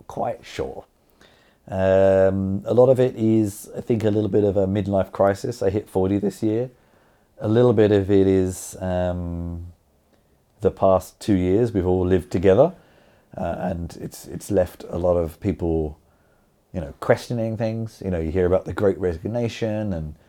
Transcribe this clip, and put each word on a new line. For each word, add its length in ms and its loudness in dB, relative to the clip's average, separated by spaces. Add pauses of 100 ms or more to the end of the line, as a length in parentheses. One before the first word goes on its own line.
quite 380 -8
sure. 400 -10 (840)
Um, 960 2
a 80 -2
lot 160 6
of 100 4
it 160 2
is, 600 0
I 60 -10
think, 220 -2
a 80 2
little 180 0
bit 140 2
of 140 2
a 100 2
midlife 440 -2
crisis. 500 0
I 80 2
hit 200 -4
forty 300 0
this 240 -6
year. 260 -2 (720)
A 80 -4
little 260 4
bit 180 6
of 200 2
it 160 6
is, 540 0
um, 920 -6 (920)
the 80 2
past 480 0
two 160 0
years 360 2
we've 140 -2
all 200 0
lived 260 0
together, 420 4 (640)
uh, 220 -6
and 420 -6
it's, 260 -14
it's 220 -14
left 400 -2
a 80 -8
lot 180 2
of 240 -4
people, 600 -4 (720)
you 80 -8
know, 180 -12
questioning 580 -2
things. 460 -6
You 80 -6
know, 80 -2
you 120 -4
hear 160 2
about 180 0
the 80 -10
Great 240 0
Resignation 960 -4
and 220 -8 (140)